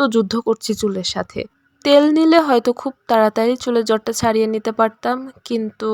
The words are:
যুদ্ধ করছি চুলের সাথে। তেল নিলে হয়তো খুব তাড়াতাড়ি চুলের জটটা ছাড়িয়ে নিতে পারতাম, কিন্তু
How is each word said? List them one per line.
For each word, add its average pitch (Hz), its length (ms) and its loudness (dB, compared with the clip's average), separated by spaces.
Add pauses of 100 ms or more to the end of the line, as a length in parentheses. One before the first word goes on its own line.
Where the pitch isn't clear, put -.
(120)
যুদ্ধ 226 280 0
করছি 226 340 -2
চুলের 196 380 -4
সাথে। - 300 -8 (440)
তেল 285 260 6
নিলে 320 280 4
হয়তো 254 340 2
খুব 262 200 -10 (140)
তাড়াতাড়ি 226 480 2
চুলের 233 300 -2
জটটা 220 280 -2
ছাড়িয়ে 220 340 0
নিতে 220 240 -4
পারতাম, 226 460 -2 (260)
কিন্তু 220 500 -6